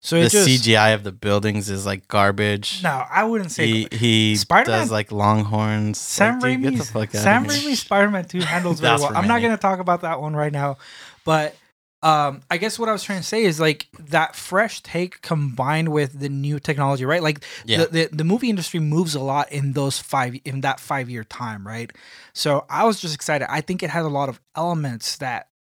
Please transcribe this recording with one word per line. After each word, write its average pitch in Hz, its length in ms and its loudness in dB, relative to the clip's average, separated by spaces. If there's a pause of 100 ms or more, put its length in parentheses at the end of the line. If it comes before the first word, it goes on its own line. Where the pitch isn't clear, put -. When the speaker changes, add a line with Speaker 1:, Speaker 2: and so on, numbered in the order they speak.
Speaker 1:
So - 160 -2
Speaker 2:
The 170 60 6
Speaker 1:
it 117 60 6
just 107 140 6
Speaker 2:
C 131 120 6
G 113 180 6
I 107 140 8
of 107 140 2
the 101 80 -8
buildings 104 580 0
is, 98 160 -4
like, 98 220 -6
garbage. 104 760 2
Speaker 1:
No, 135 280 -2
I 180 120 2
wouldn't 220 280 -2
say 156 160 0
Speaker 2:
He, 110 180 0
Speaker 1:
gar- - 140 -8
Speaker 2:
he 110 360 4
Speaker 1:
Spider-Man 117 440 2
Speaker 2:
does, 110 120 -2
like, 107 200 -2
longhorns. 107 880 0
Speaker 1:
Sam 233 400 0
Speaker 2:
Like, 247 200 0
dude, - 40 -2
get 269 80 2
the 254 60 0
Speaker 1:
Raimi's, 165 140 -4
Speaker 2:
fuck 107 180 -2
outta - 100 -6
Speaker 1:
Sam 196 260 4
Speaker 2:
here. 294 80 -2
Speaker 1:
Raimi's 285 280 -2
Spider-Man 202 440 0
two 180 160 -4
handles 170 380 -2
very 127 140 4
Speaker 2:
That's 117 100 2
Speaker 1:
well. 143 80 0
Speaker 2:
for - 60 0
Speaker 1:
I'm 185 100 2
not 233 80 4
Speaker 2:
Manny. 233 80 0
Speaker 1:
gonna 226 140 2
talk 190 220 0
about 180 220 0
that 160 180 -4
one 151 160 -4
right 151 160 0
now, 143 260 -2 (460)
but, 156 320 2 (460)
um, 147 480 2
I 175 80 0
guess 220 220 -4
what 226 100 -2
I 220 40 2
was 196 100 -4
trying 196 160 -4
to 156 40 -8
say 220 200 0
is, 165 160 2
like, 156 260 0 (240)
that 160 260 0
fresh 208 460 -2
take - 400 -6
combined 147 680 -2
with 147 300 -2
the 143 100 -6
new 143 300 -4
technology, 139 460 -2
right? 160 160 0
Like, 156 220 -2 (220)
Speaker 2:
Yeah. 113 180 4
Speaker 1:
the, - 20 4 (240)
the, - 20 -
the 156 120 -4
movie 226 260 2
industry 180 300 -2
moves 156 340 0
a 147 60 -4
lot 135 320 -2
in 139 220 -2
those 139 260 -2
five, 127 440 -4
in 135 180 -6
that 135 180 -2
five-year 123 460 -8
time, 107 420 -10
right? 113 240 -12 (420)
So 147 380 -2
I 165 140 2
was 214 140 2
just 160 140 -6
excited. 143 400 -4
I 151 80 -4
think 185 220 -6
it 160 80 -6
had 170 120 -2
a 156 60 -2
lot 139 200 -2
of 123 120 -12 (140)
elements 151 640 -4
that 123 320 -8 (120)